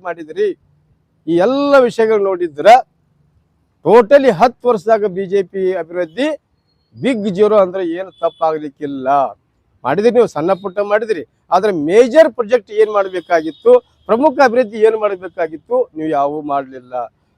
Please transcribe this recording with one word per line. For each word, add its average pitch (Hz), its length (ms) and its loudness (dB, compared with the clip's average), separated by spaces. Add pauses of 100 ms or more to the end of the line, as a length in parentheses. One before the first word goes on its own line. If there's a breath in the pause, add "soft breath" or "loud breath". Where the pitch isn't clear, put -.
ಮಾಡಿದ್ರಿ? 170 460 -6 (800)
ಈ 170 100 0
ಎಲ್ಲ 277 420 2
ವಿಷಯಗಳು 220 460 2
ನೋಡಿದ್ರ 170 420 -4 (1160)
ಟೋಟಲಿ 247 460 4
ಹತ್ತು 233 380 -2
ವರ್ಷದಾಗ 214 360 0
ಬಿ 196 220 -6
ಜೆ 196 160 -2
ಪಿ 185 320 -4
ಅಭಿವೃದ್ಧಿ 175 540 -6 (760)
ಬಿಗ್ 214 260 -2
ಜೀರೋ 208 280 2
ಅಂದ್ರೆ 190 320 0
ಏನು 180 220 -8
ತಪ್ಪಾಗ್ಲಿಕ್ಕಿಲ್ಲ. 151 1000 -6 (760)
ಮಾಡಿದ್ರಿ 185 260 0
ನೀವು, 220 160 2
ಸಣ್ಣ 160 260 -4
ಪುಟ್ಟ 185 260 -6
ಮಾಡಿದ್ರಿ, 208 480 -4 (240)
ಆದ್ರೆ 190 220 2
ಮೇಜರ್ 226 600 4
ಪ್ರಾಜೆಕ್ಟ್ 220 380 -4
ಏನ್ 214 200 2
ಮಾಡ್ಬೇಕಾಗಿತ್ತು, 185 1160 0
ಪ್ರಮುಖ 254 380 0
ಅಭಿವೃದ್ಧಿ 233 340 0
ಏನ್ 220 180 4
ಮಾಡ್ಬೇಕಾಗಿತ್ತು, 190 1000 -6
ನೀವು 156 120 -6
ಯಾವೂ 147 320 -2
ಮಾಡ್ಲಿಲ್ಲ. 131 540 -8 (440)